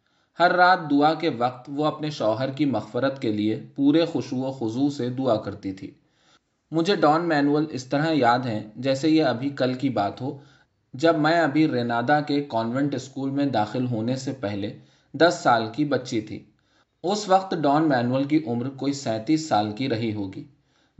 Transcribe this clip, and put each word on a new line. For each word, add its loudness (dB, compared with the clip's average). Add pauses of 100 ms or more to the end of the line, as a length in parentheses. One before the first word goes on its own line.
(380)
हर 4
रात 6
दुआ 2
के -2
वक्त -4
वो -2
अपने -4
शौहर -2
की -2
मग़फ़रत -2
के 0
लिए 0
पूरे 2
खुशू -4
व -6
खुजू -2
से -4
दुआ 0
करती -6
थी। -16 (720)
मुझे 2
डॉन 4
मैनुअल 2
इस -10
तरह 0
याद 2
हैं, -6
जैसे 0
ये 4
अभी 0
कल -2
की -2
बात -2
हो, -8 (540)
जब 2
मैं 4
अभी 4
रेनादा 2
के -2
कॉन्वेंट -2
स्कूल -6
में 0
दाखिल -2
होने -2
से -6
पहले -6 (420)
दस 4
साल 2
की 0
बच्ची -2
थी। -14 (500)
उस -4
वक्त 2
डॉन 2
मैनुअल 2
की 2
उम्र -4
कोई -4
सैंतीस -2
साल 0
की -6
रही -2
होगी। -10 (500)